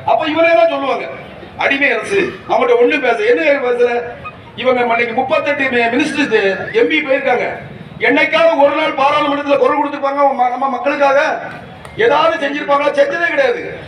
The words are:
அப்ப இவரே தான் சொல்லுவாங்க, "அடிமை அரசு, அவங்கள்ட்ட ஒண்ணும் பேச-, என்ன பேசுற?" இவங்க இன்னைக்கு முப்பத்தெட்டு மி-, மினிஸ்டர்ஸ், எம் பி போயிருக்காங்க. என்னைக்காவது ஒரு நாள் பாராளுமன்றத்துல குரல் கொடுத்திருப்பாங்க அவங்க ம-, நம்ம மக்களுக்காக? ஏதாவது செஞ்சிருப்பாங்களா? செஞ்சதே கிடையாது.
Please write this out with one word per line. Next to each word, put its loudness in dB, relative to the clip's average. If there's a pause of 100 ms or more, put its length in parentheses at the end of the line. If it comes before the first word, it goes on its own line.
அப்ப 2
இவரே 2
தான் 4
சொல்லுவாங்க, -2 (540)
"அடிமை 0
அரசு, -2 (160)
அவங்கள்ட்ட 4
ஒண்ணும் 2
பேச-, 2
என்ன 2
பேசுற?" 0 (540)
இவங்க 0
இன்னைக்கு 0
முப்பத்தெட்டு 0
மி-, 0
மினிஸ்டர்ஸ், 0
எம் 2
பி 0
போயிருக்காங்க. 0 (520)
என்னைக்காவது 2
ஒரு 4
நாள் 0
பாராளுமன்றத்துல 0
குரல் 2
கொடுத்திருப்பாங்க -4
அவங்க 2
ம-, 0
நம்ம -2
மக்களுக்காக? 0 (580)
ஏதாவது 2
செஞ்சிருப்பாங்களா? 0
செஞ்சதே 0
கிடையாது. -2